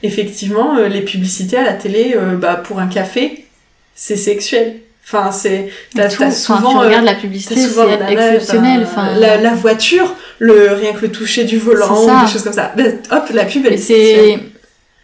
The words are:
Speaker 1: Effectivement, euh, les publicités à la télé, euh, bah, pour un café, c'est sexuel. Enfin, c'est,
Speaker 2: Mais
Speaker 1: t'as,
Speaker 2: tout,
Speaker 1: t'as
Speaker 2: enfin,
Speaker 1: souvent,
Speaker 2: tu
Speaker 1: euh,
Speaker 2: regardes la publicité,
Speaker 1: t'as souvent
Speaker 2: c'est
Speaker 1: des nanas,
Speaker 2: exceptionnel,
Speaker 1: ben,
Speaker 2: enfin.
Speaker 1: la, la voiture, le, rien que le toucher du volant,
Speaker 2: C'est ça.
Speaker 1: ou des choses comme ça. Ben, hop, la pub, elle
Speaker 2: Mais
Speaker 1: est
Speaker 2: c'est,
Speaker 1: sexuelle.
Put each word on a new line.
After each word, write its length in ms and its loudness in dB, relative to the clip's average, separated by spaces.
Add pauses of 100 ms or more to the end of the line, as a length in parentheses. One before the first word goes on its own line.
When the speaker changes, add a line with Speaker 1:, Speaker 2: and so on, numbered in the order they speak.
Speaker 1:
Effectivement, 760 -4
euh, 100 2
les 140 -4
publicités 560 -6
à 60 0
la 100 0
télé, 440 -2
euh, 180 -2
bah, 200 -2
pour 240 -10
un 80 -2
café, 580 -6 (500)
c'est 220 -8
sexuel. 600 -2 (280)
Enfin, 260 -4
c'est, 380 -4 (260)
Speaker 2:
Mais 80 0
Speaker 1:
t'as, 60 2
Speaker 2:
tout, 100 -8
Speaker 1:
t'as 80 2
Speaker 2:
enfin, 40 0 (260)
Speaker 1:
souvent, 140 2
Speaker 2:
tu 60 2
Speaker 1:
euh, 100 4
Speaker 2:
regardes 180 4
la 100 2
publicité, 400 -8
Speaker 1:
t'as 120 2
souvent 220 2
Speaker 2:
c'est 80 0
Speaker 1:
des 60 -4
nanas, 300 0
Speaker 2:
exceptionnel, 480 2
Speaker 1:
ben, 80 -2
Speaker 2:
enfin. 300 -4
Speaker 1:
la, 180 4
la 160 2
voiture, 600 0 (260)
le, 340 6
rien 200 -4
que 80 -8
le 100 -4
toucher 320 -4
du 140 -2
volant, 380 2
Speaker 2:
C'est 120 4
ça. 140 4
Speaker 1:
ou 40 4
des 60 0
choses 120 -4
comme 100 -6
ça. 220 -6
Ben, 220 0 (140)
hop, 220 -2
la 120 0
pub, 200 -4
elle 60 4
Speaker 2:
Mais 60 0
Speaker 1:
est 40 -4
Speaker 2:
c'est, 240 4 (100)
Speaker 1:
sexuelle. 240 4 (640)